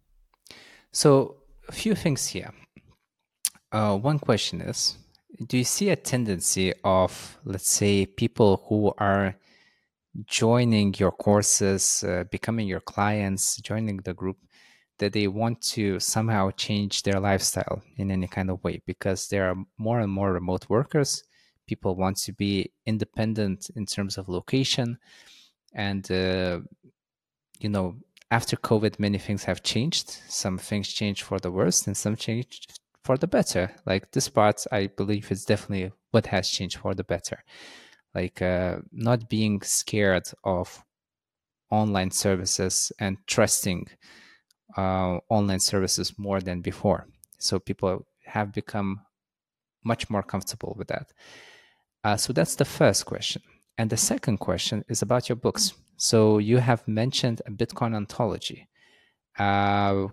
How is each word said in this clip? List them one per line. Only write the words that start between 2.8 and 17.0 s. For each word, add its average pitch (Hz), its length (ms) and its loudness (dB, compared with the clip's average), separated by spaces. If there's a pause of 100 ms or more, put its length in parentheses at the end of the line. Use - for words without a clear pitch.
Uh, 107 260 2
one 143 220 0
question 98 420 -2
is, - 360 -4 (500)
do 127 100 -2
you 123 60 2
see 202 260 0
a 170 60 4
tendency 98 760 0 (100)
of, 92 600 2
let's 98 260 -4
say, 101 360 4
people 104 640 2
who 104 280 2
are 98 380 2 (880)
joining 113 720 4
your 92 160 4
courses, 101 920 2
uh, 90 280 -2
becoming 110 360 -2
your 92 120 -2
clients, 101 800 0
joining 107 400 -4
the 95 160 -6
group, 92 240 -6 (600)
that 101 160 0
they 104 140 2
want 113 340 -2
to 101 380 0
somehow 110 520 2
change 101 520 -2